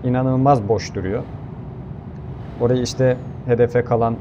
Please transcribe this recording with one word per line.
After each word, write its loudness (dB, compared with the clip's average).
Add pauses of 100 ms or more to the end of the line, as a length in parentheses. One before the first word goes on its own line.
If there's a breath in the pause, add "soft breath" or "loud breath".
e, 2
inanılmaz 4
boş 0
duruyor. -4 (1400)
Oraya 2
işte 2 (300)
hedefe 4
kalan 2